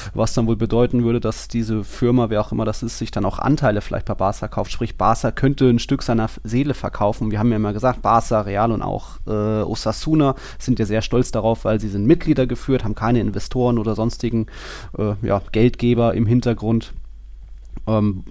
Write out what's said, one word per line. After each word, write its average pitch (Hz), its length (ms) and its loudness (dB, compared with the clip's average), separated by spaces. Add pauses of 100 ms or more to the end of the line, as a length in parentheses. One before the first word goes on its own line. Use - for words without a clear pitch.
(140)
was 110 180 2
dann 117 140 2
wohl 113 100 2
bedeuten 117 480 2
würde, 117 160 2
dass 110 280 -4
diese 107 360 -2
Firma, 120 460 2
wer 107 100 2
auch - 120 -4
immer 113 120 0
das 107 180 -2
ist, 113 140 -6
sich - 140 -6
dann 101 160 -2
auch - 120 -2
Anteile 123 440 2
vielleicht - 240 -4
bei 104 80 -4
Barca 98 340 -2
kauft. - 240 -4
Sprich, - 240 -4
Barca 113 340 2
könnte 131 380 2
ein 120 100 6
Stück - 240 -2
seiner 113 220 0
F-, - 180 -8
Seele 127 300 -2
verkaufen. 107 580 -2
Wir 107 80 0
haben 120 120 4
ja 110 60 2
immer 107 180 0
gesagt, 120 260 0
Barca, 113 400 4
Real 101 320 0
und 107 80 0
auch, - 460 -6
äh, - 40 -6
Osasuna 110 1080 0 (220)
sind 123 200 0
ja 110 80 0
sehr 104 160 0
stolz 123 300 0
darauf, 113 340 0
weil 107 140 2
sie 104 100 -4
sind 101 160 -2
Mitglieder 147 400 4
geführt, 123 360 -2
haben 104 120 -2
keine 117 260 2
Investoren 117 580 0
oder 107 160 0
sonstigen, 113 520 -2 (500)
äh, 104 240 -2
ja, 104 220 0 (100)
Geldgeber 117 600 4
im 117 100 2
Hintergrund. 113 720 0 (920)
Ähm, 104 440 0